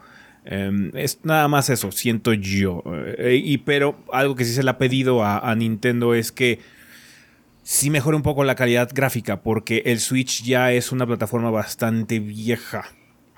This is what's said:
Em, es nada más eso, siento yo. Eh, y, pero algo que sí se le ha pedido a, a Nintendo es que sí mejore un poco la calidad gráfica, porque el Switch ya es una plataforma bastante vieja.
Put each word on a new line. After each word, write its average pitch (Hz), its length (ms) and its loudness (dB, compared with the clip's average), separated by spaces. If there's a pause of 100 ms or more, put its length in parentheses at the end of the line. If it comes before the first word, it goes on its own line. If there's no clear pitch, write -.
(500)
Em, 98 460 -2
es 143 280 -4
nada 156 260 2
más 143 200 2
eso, 110 220 -2
siento 117 420 0
yo. 98 500 0 (340)
Eh, 127 260 4
y, 143 140 0
pero 143 400 0 (160)
algo 135 220 0
que 123 100 0
sí 117 80 0
se 131 100 0
le 131 60 2
ha 123 80 0
pedido 127 460 2
a, 101 160 0
a 117 160 0
Nintendo 120 580 0
es 113 180 0
que 120 280 0 (1040)
sí - 260 0
mejore 151 260 2
un 139 80 0
poco 139 220 2
la 131 100 2
calidad 120 380 2
gráfica, 117 480 -2
porque 110 460 0
el 117 120 2
Switch 127 440 -2
ya 127 280 2
es 123 200 0
una 127 160 -2
plataforma 117 420 -2
bastante 113 720 -2
vieja. 110 640 -6 (520)